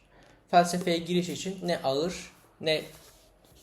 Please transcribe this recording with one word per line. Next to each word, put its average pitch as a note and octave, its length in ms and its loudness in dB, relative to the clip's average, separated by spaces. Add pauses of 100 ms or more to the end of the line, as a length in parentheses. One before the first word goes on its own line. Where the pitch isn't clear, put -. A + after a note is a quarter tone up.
(520)
Felsefeye F3 460 4
giriş F3 320 0
için F#3 380 -8
ne E3 160 -2
ağır C#3+ 480 -2 (300)
ne D#3 200 2 (800)